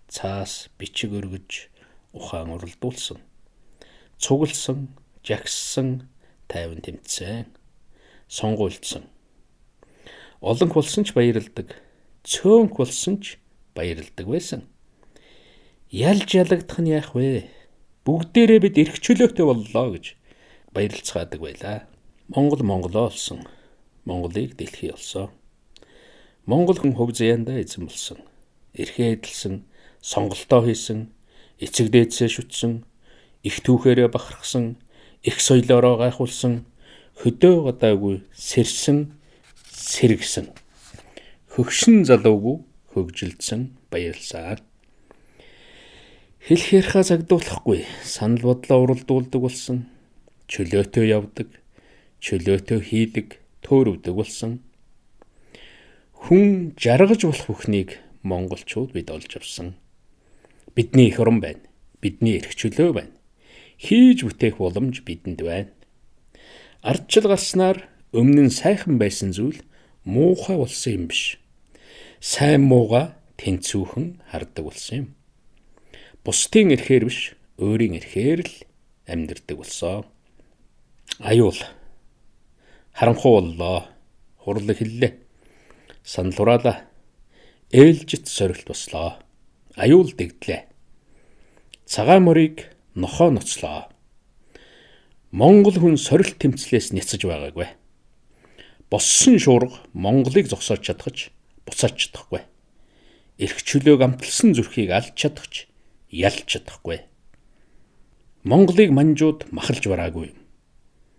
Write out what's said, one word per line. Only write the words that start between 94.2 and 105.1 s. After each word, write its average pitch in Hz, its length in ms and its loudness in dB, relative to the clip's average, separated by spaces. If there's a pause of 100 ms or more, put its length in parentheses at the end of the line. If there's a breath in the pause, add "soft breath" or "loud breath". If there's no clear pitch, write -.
Монгол 190 420 8
хүн 165 240 4
сорилт 170 400 0
тэмцлээс 131 560 -2
няцаж 95 320 -6
байгаагүй. 78 400 -8 (1200 soft breath)
Боссон 160 540 2
шуурга 123 320 4 (200)
Монголыг 131 520 0
зогсоож - 400 -6
чадах - 320 -8
ч - 160 -16 (320)
буцааж - 320 -4
чадахгүй. - 480 -10 (960)
Эрх - 240 -8
чөлөөг 139 400 4
амталсан 151 480 0
зүрхийг 98 400 -2
алж - 240 -4